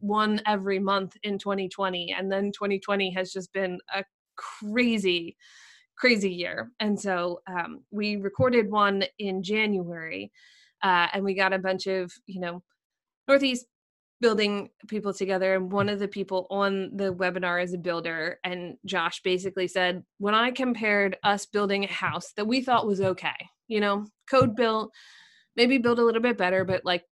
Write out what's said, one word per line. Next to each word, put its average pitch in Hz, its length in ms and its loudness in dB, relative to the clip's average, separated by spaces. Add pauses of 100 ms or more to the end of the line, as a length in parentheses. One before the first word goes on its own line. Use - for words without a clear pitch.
one 214 440 2
every 196 320 2
month 196 460 0
in 208 160 -2
twenty 196 300 -2
twenty, 185 420 -4
and 190 180 -4
then 196 220 0
twenty 202 280 -2
twenty 196 340 -2
has 185 180 -4
just 185 220 -10
been 185 260 -2 (140)
a 196 100 -4 (320)
crazy, 208 1000 0 (600)
crazy 202 360 2
year. 180 460 -6
And 208 200 0
so, 180 480 -2
um, 170 440 -8
we 208 260 -2
recorded 214 520 2
one 202 360 4 (120)
in 196 240 -2
January, 185 920 -2 (520)
uh, 180 300 4
and 196 100 -2
we 196 100 0
got 190 200 2
a 190 60 0
bunch 190 280 -2
of, 185 240 -2 (140)
you 185 160 -10
know, 175 200 -8 (680)
Northeast 269 400 4 (520)
building 208 500 2 (180)
people 202 260 -4
together. 190 420 0
And 185 160 -2
one 202 180 2
of 208 80 -2
the 202 100 -2
people 190 440 -4
on 196 440 0
the 196 160 -2
webinar 180 520 -2
is 180 100 -6
a 180 40 -4
builder. 170 680 -4
And 180 420 -8
Josh 180 380 -2
basically 185 440 -2
said, 180 360 0 (160)
"When 202 160 0
I 240 160 2
compared 220 720 0
us 202 240 2
building 202 380 0
a - 20 -2
house 175 460 -4
that 208 120 -4
we 247 160 2
thought 240 240 2
was 202 160 0
okay, 180 480 -2 (180)
you 220 120 0
know, 208 260 0 (240)
code 254 260 4
built, 220 380 0 (600)
maybe 247 240 6
build 233 180 2
a 240 60 4
little 226 180 4
bit 233 160 2
better, 190 280 2
but, 185 200 -2
like, 180 260 0